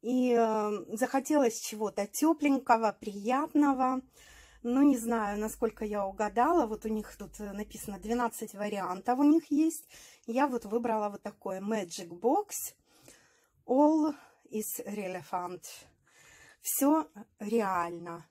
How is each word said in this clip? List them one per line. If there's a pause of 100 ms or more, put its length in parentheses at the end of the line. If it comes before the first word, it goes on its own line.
И,
э,
захотелось
чего-то
тепленького,
приятного. (600)
Ну,
не
знаю,
насколько
я
угадала.
Вот
у
них
тут,
э,
написано
двенадцать
вариантов
у
них
есть. (400)
Я
вот
выбрала
вот
такой
Magic
Box. (920)
All (360)
is
relevant. (960)
Все (280)
реально.